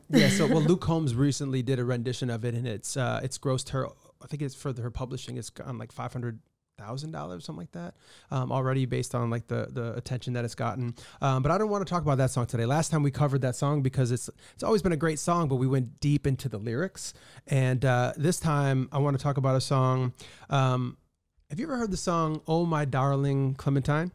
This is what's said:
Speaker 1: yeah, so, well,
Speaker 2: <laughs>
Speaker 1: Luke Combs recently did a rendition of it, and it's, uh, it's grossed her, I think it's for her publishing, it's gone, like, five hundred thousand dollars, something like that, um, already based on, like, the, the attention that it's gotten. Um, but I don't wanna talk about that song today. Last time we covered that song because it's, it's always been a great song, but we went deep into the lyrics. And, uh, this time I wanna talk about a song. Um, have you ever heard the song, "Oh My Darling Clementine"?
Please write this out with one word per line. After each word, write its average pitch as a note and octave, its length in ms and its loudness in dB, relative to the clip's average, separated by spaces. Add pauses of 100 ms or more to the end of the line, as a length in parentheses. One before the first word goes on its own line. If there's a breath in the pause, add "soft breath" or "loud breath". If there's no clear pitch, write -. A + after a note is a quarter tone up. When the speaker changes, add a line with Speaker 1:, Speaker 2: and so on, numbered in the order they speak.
(100)
Speaker 1:
yeah, G3 180 8
so, G3 180 4
well, D3+ 160 4
Speaker 2:
<laughs> - 0 -
Speaker 1:
Luke E3+ 180 4
Combs D#3+ 360 0
recently C3+ 460 0
did B2 180 0
a A#2+ 40 0
rendition B2 460 -2
of A2+ 140 -4
it, A#2+ 100 -2
and A#2+ 140 -4
it's, - 280 -6
uh, A#2+ 280 -2
it's C3 140 -6
grossed C3 320 -2
her, C3 180 -2 (320)
I - 80 -20
think D3 140 -6
it's C3+ 120 -6
for - 260 -6
her A#2 120 -4
publishing, B2+ 460 -8
it's A#2 120 -10
gone, C3 280 -10
like, A2+ 120 -12
five A#2+ 220 -10
hundred A#2+ 260 -6 (380)
thousand C3+ 340 -10
dollars, D#3+ 340 -10
something D#3+ 180 -10
like E3+ 100 -14
that, E3+ 240 -12 (340 loud breath)
um, B2+ 220 -2
already C3 340 0
based B2+ 260 -4
on, A#2+ 180 -2
like, A#2 180 -4
the, A#2 200 -2
the A#2+ 280 -6
attention B2 380 -6
that A#2+ 100 -2
it's A#2+ 100 -6
gotten. A#2+ 400 -4 (260 loud breath)
Um, C3 220 2
but D3 80 2
I F3+ 80 2
don't G#3+ 120 0
wanna G3+ 140 -2
talk F3 180 -2
about C#3+ 160 2
that C3 120 4
song A#2+ 160 0
today. A#2 200 0
Last D3+ 260 2
time D#3 100 4
we C#3+ 80 4
covered C#3 300 2
that B2+ 160 -2
song C#3+ 260 2
because C3 300 2
it's, - 180 -4 (240 loud breath)
it's - 80 -10
always A3 180 4
been F3 120 2
a D#3+ 40 0
great D#3 220 0
song, E3+ 300 2
but C3+ 80 2
we B2+ 100 2
went C3 320 0
deep D3 260 2
into C3+ 240 0
the - 80 -6
lyrics. A#2+ 580 -6 (340 loud breath)
And, B2+ 360 2
uh, B2 320 4
this E3 220 2
time C#3 540 2
I D3 60 -2
wanna C#3 200 2
talk C#3 200 0
about C3 180 4
a C3 40 2
song. C3 520 2 (380 loud breath)
Um, B2+ 460 2 (540)
have D3 80 -8
you C4+ 80 -4
ever C#4 120 -2
heard A3+ 120 -2
the F3+ 60 -2
song, D#3+ 500 0
"Oh E3 180 2
My D#3 200 0
Darling C#3 720 2
Clementine"? D3 580 0